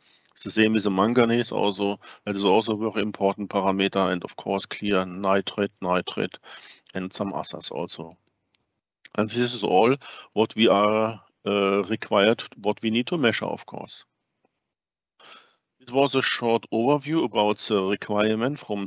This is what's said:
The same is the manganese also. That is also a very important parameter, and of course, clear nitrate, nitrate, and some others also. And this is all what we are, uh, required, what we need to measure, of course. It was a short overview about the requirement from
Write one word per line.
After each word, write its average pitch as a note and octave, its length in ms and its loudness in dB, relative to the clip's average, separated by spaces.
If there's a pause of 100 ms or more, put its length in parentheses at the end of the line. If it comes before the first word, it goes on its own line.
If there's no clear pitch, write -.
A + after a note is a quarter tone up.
(440)
The G2 80 -10
same A2 240 2
is G#2 80 0
the G2+ 80 2
manganese A#2 600 2
also. G2+ 480 -2 (260)
That G#2 100 -4
is G2 100 -2
also G#2+ 280 4
a G#2+ 180 -4
very G#2+ 100 -2
important G2+ 480 -2
parameter, F#2+ 640 0
and F2+ 120 -4
of - 120 -10
course, G2 320 -6
clear G2+ 360 -2
nitrate, G2 680 -2 (100)
nitrate, F#2 560 -4 (560)
and F#2 180 -6
some G2 220 -6
others - 380 -8
also. E2 440 -10 (1000)
And G#2+ 160 0
this A#2+ 240 -2
is G#2 80 -10
all G#2 320 4 (380)
what A2 220 0
we A2 120 4
are, G#2+ 520 2 (240)
uh, G2+ 420 2
required, G#2+ 580 2 (180)
what G#2 220 -2
we A2+ 80 0
need A#2+ 160 0
to F3 100 -4
measure, A2+ 280 2
of - 200 -8
course. - 380 -16 (1800)
It A#2+ 120 -20
was C3+ 220 2
a C3 80 2
short A#2 500 0
overview C#3 520 2
about G#2+ 360 2
the G#2 220 0
requirement A2 800 0
from G2+ 280 -6